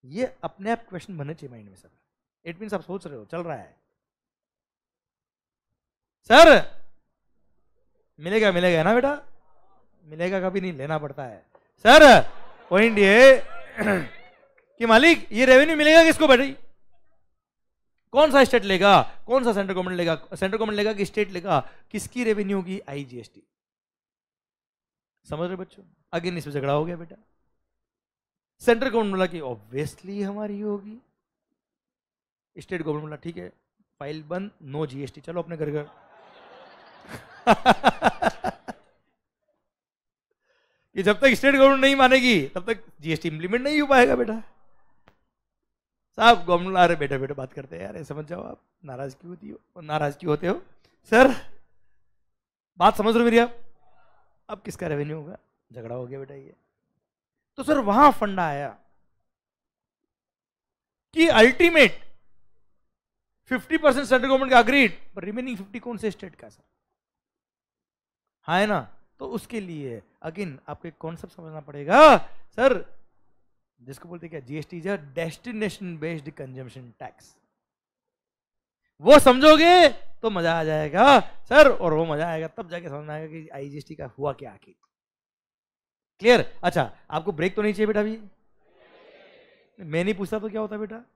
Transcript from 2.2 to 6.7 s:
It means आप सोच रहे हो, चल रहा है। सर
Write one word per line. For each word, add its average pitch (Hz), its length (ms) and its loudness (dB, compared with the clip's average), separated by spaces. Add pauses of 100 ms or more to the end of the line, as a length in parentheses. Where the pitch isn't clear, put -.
It 165 100 -14
means 208 180 -12
आप 190 80 -8
सोच 185 240 -14
रहे 143 100 -16
हो, 107 80 -18
चल 170 140 -14
रहा 165 180 -10
है। 95 200 -20 (2500)
सर 277 520 8 (1500)